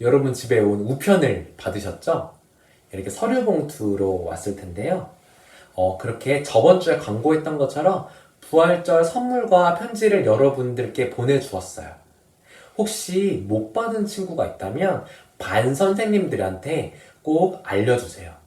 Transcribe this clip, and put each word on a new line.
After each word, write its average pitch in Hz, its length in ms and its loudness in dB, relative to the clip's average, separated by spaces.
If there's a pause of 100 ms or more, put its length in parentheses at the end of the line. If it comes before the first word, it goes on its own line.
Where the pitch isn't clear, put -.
여러분 131 320 4
집에 120 260 0
온 101 220 4
우편을 131 760 0
받으셨죠? 101 760 -6 (580)
이렇게 98 160 -10
서류 240 360 0
봉투로 98 800 -2
왔을 85 320 -6
텐데요. 101 540 -6 (640)
어, 92 220 0
그렇게 131 460 -4
저번 170 380 6
주에 165 180 0
광고했던 151 600 -2
것처럼 151 480 0 (340)
부활절 170 640 4
선물과 202 720 2
편지를 214 500 0
여러분들께 123 840 0
보내주었어요. 120 760 -2 (880)
혹시 185 680 -2
못 107 260 -2
받은 226 340 -2
친구가 185 400 -4
있다면 143 580 -4 (340)
반 113 360 0
선생님들한테 160 1200 -2 (280)
꼭 175 420 0
알려주세요. 101 840 -2